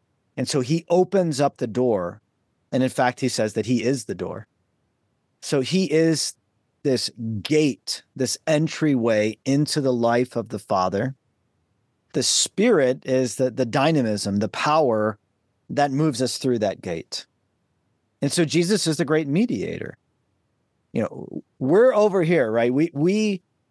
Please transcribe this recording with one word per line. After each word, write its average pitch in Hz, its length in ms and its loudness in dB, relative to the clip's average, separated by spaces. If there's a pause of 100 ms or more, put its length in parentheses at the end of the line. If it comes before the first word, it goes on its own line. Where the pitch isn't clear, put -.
(360)
And - 140 -6
so 143 120 0
he 160 280 -2
opens 175 500 0
up 143 180 0
the 123 100 -6
door. 104 540 -2 (520)
And 131 100 2
in 131 60 0
fact, 127 300 0
he 131 80 -2
says 107 260 -2
that 104 120 -2
he 113 180 0
is 123 220 -2
the 101 100 -8
door. 90 320 -10 (920)
So 143 180 -2
he 156 320 0
is 160 440 2 (480)
this - 260 0 (340)
gate, 151 600 -2 (120)
this 127 220 -4 (100)
entryway 123 960 0
into 143 380 0
the 131 100 0
life 120 460 0
of 107 120 -6
the 107 100 -8
Father. 98 560 -2 (1000)
The 135 100 0
Spirit 151 800 2
is 131 300 0
the, 127 160 0
the 123 140 -2
dynamism, 117 720 0
the 104 100 0
power 117 720 0 (500)
that 143 220 0
moves 139 300 0
us 123 160 -2
through 123 220 0
that 101 220 -2
gate. - 460 -10 (920)
And 143 100 -2
so 170 140 2
Jesus 170 420 0
is 156 80 0
the 165 100 -2
great 156 220 0
mediator. 139 720 -2 (960)
You 110 100 0
know, - 400 -10 (160)
we're 208 340 4
over 208 300 2
here, 160 260 2
right? 117 240 2
We, 156 200 2
we 196 480 0 (300)